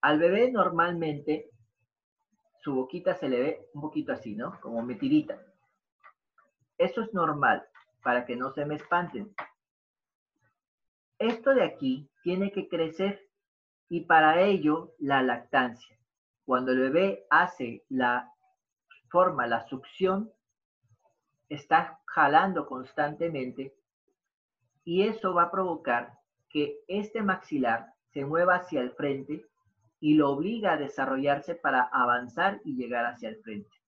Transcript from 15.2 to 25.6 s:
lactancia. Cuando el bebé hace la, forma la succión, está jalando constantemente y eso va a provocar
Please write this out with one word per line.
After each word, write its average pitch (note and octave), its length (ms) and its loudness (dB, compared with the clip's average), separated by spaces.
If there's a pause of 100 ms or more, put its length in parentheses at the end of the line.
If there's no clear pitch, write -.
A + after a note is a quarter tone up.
lactancia. B2 760 -2 (480)
Cuando B2+ 260 0
el B2+ 80 4
bebé E3+ 480 0
hace C3+ 640 0
la, B2 420 -2 (800)
forma E3+ 360 2
la A#2 220 -2
succión, F#3+ 640 -4 (1160)
está D#3+ 560 -2
jalando D#3+ 600 4
constantemente C3+ 1080 -6 (1080)
y F3 180 0
eso G3+ 320 -2
va F3 100 4
a F3 60 -6
provocar E3+ 640 -2 (360)